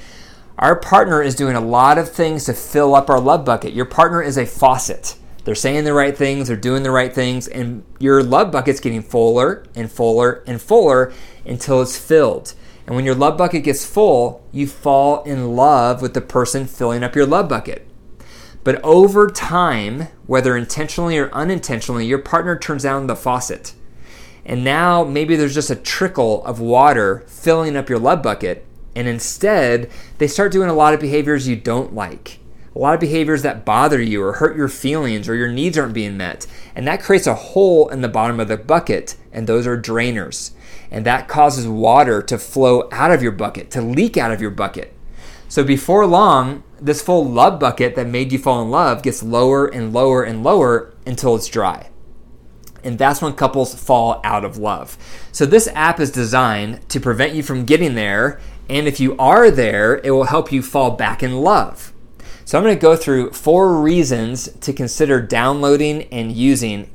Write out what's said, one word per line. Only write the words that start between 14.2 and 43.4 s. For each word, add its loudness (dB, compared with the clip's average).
you -4
fall 2
in -6
love 4
with -6
the -2
person -2
filling -4
up -6
your 4
love 2
bucket. -6
But 0
over 6
time, -2
whether 2
intentionally -4
or -2
unintentionally, -4
your 0
partner -2
turns -6
down -4
the -4
faucet. -6
And -6
now 2
maybe 0
there's 0
just -4
a -4
trickle -2
of -8
water 2
filling 0
up -6
your -2
love 2
bucket, -4
and -4
instead, 0
they 2
start 0
doing 2
a 0
lot 6
of 2
behaviors -2
you -2
don't -4
like. -12
A -10
lot 2
of -2
behaviors 0
that -6
bother 4
you -2
or 0
hurt 0
your -2
feelings -4
or -4
your -2
needs -2
aren't -2
being -6
met. -8
And -6
that -4
creates 2
a 2
hole 2
in -6
the -2
bottom -2
of -2
the -2
bucket, -2
and -8
those 0
are -4
drainers. -4
And -6
that 0
causes 2
water 4
to -6
flow 2
out 0
of 4
your 0
bucket, -8